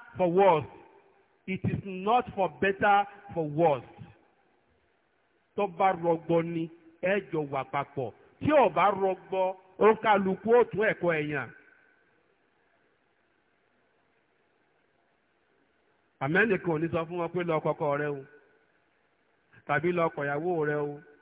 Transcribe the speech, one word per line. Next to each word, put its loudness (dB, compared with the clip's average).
for 0
worse. 4
It -6
is -2
not -2
for -2
better, 2
for -6
worse. 2
Tó 0
bá 0
rọgbọ 0
ni, -6
ẹ 0
jọ -4
wà -4
papọ̀. -6
Tí -4
ò 6
bá 2
rọgbọ, -2
ó 6
kálukú 0
ó 8
tún -2
ẹ̀kọ́ 0
ẹ̀ -2
yàn. -6
Àmọ́ 2
ẹnìkan 0
ò -2
ní -2
sọ -4
fún -8
wọn -6
pé -4
lọ -2
kọ́kọ́ -2
rẹ -4
o, -6
tàbí -2
lọ 0
kọ̀yàwó -4
rẹ -2
o, -6